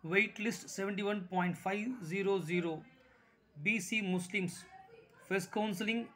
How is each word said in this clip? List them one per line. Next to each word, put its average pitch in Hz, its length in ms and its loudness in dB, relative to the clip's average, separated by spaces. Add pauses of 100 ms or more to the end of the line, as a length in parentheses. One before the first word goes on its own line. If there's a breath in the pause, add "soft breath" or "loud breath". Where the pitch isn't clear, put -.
wait 196 420 4
list - 220 -2 (100)
seventy 196 320 0
one 208 120 0 (120)
point 180 220 4 (100)
five 208 200 0 (280)
zero 196 200 4 (160)
zero. 170 240 2 (880 loud breath)
B 214 220 2
C 220 160 0 (120)
Muslims, 180 420 -2 (720)
first 190 200 0 (100)
counseling 214 440 0 (140)